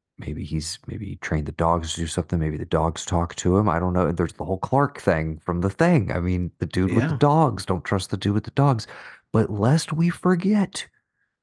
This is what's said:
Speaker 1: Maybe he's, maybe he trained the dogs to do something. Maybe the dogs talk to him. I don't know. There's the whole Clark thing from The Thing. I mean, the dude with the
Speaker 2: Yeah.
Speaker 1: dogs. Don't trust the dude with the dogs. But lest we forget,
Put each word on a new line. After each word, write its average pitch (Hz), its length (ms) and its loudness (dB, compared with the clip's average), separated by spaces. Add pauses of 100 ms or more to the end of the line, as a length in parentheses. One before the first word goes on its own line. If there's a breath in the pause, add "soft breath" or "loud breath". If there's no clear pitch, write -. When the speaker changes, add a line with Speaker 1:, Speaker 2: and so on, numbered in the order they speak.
(200)
Speaker 1:
Maybe - 240 -8
he's, 78 440 -6
maybe - 180 -8
he 92 120 -10
trained 76 280 -4
the - 60 -6
dogs 82 420 0
to 82 80 -6
do 82 60 -2
something. 85 320 -2
Maybe 78 180 -2
the 80 80 -8
dogs 80 400 0
talk 85 300 -2
to 90 220 2
him. 104 120 4
I 80 100 2
don't 90 140 0
know. 90 180 2
There's 85 220 -2
the 78 120 -10
whole 92 120 -2
Clark 139 420 0
thing 80 400 0
from 87 220 -4
The 95 80 0
Thing. 160 420 2
I 87 80 -2
mean, 90 380 0
the - 80 -4
dude 95 280 0
with 110 120 4
the 82 60 -2
Speaker 2:
Yeah. - 60 -2
Speaker 1:
dogs. 147 480 2
Don't 92 200 -4
trust 98 240 -2
the 101 80 -4
dude 101 160 0
with 104 120 0
the - 60 -12
dogs. 139 360 2 (440 loud breath)
But 110 200 2
lest 123 420 2
we 165 160 2
forget, 190 800 0 (560)